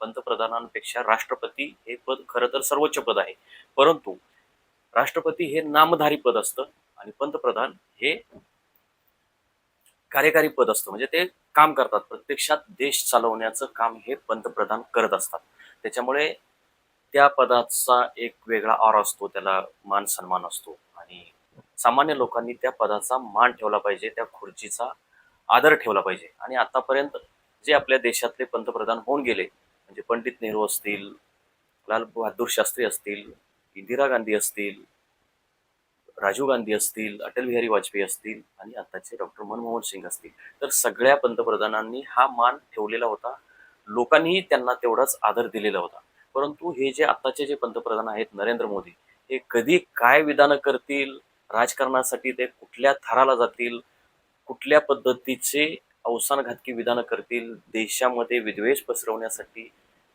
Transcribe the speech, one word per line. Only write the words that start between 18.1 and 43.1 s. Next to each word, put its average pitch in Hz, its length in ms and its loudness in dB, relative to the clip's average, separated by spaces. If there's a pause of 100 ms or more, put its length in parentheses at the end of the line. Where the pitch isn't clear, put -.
एक 117 180 -8 (120)
वेगळा 110 280 2
ऑरा 110 260 6
असतो, 101 280 -4
त्याला 95 340 -2 (220)
मान 101 200 -2
सन्मान 90 420 -4
असतो 82 320 -14 (180)
आणि 87 280 -20 (540)
सामान्य 139 380 0
लोकांनी 120 360 -6
त्या 127 200 -6
पदाचा 104 460 -4
मान 120 340 2
ठेवला 107 260 -2
पाहिजे, 101 300 -4
त्या 113 240 -8
खुर्चीचा 104 520 -12 (640)
आदर 139 260 6
ठेवला 107 260 0
पाहिजे. 92 280 -6 (120)
आणि 123 140 -12
आतापर्यंत 131 640 0 (480)
जे 147 80 2
आपल्या 131 260 4
देशातले 117 460 -2
पंतप्रधान 113 640 -4
होऊन 143 160 0
गेले, 107 220 -2 (400)
म्हणजे 101 180 -18
पंडित 120 300 -4 (100)
नेहरू 107 220 -2
असतील, 101 500 -6 (720)
लाल 113 160 -2 (100)
बहादूर 113 360 -4
शास्त्री 113 340 0
असतील, 104 480 -6 (420)
इंदिरा 117 320 -2
गांधी 113 280 0
असतील, 101 600 -6 (1300)
राजीव 101 240 0
गांधी 120 260 0
असतील, 107 500 -4
अटल 127 240 -6
बिहारी 120 220 0
वाजपेयी 101 360 0
असतील 104 380 -10 (160)
आणि 107 160 -20
आताचे 95 420 -14
डॉक्टर 101 280 -12
मनमोहन 117 360 -6
सिंग 98 240 -12
असतील, - 580 -14
तर 135 60 -6
सगळ्या 123 480 4
पंतप्रधानांनी 110 920 -2
हा 127 200 4
मान 123 300 2
ठेवलेला 113 500 -6
होता, 113 280 -6 (520)